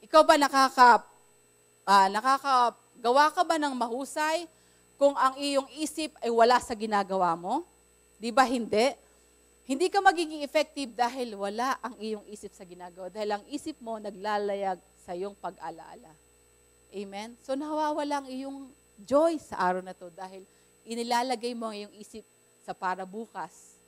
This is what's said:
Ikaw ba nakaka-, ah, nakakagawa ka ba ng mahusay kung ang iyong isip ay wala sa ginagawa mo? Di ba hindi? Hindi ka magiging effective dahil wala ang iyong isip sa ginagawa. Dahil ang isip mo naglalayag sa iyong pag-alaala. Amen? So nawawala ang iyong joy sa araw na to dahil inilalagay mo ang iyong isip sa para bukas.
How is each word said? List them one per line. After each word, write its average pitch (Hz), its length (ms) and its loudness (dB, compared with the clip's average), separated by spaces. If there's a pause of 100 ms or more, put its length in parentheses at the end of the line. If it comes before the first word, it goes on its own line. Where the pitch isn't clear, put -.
Ikaw 311 240 6
ba 311 160 6
nakaka-, 269 640 6 (800)
ah, 196 240 6
nakakagawa 247 1300 2
ka 359 80 2
ba 330 160 0
ng 277 160 -2
mahusay 254 720 -4 (480)
kung 277 240 4
ang 262 160 2
iyong 277 400 -2
isip 302 480 -6
ay 240 80 -2
wala 233 240 6
sa 240 160 -2
ginagawa 196 640 -2
mo? 214 320 -6 (480)
Di 226 160 -8
ba 254 160 4
hindi? 233 480 0 (720)
Hindi 285 240 -2
ka 403 80 2
magiging 320 400 2
effective 277 560 -4
dahil 240 400 -4
wala 208 480 -4
ang 247 160 -8
iyong 214 320 -8
isip 208 240 -18
sa 202 80 -20
ginagawa. 180 480 -16
Dahil 208 240 -4
ang 208 160 -10
isip 294 320 -8
mo 226 160 -8
naglalayag 202 800 -4 (240)
sa 190 80 -12
iyong 196 240 -8
pag-alaala. 165 720 -14 (800)
Amen? 202 560 -12
So 269 80 -6
nawawala 302 720 -4
ang 262 80 -16
iyong 269 400 -12 (320)
joy 311 320 2
sa - 240 -8
araw 185 240 0
na 185 80 -16
to 180 240 -18
dahil 190 240 -14 (480)
inilalagay 240 640 -2
mo 233 160 -8
ang 208 160 -10
iyong 202 160 -20
isip 214 240 -20 (400)
sa 196 80 -10
para 185 320 -6
bukas. 190 720 -14 (120)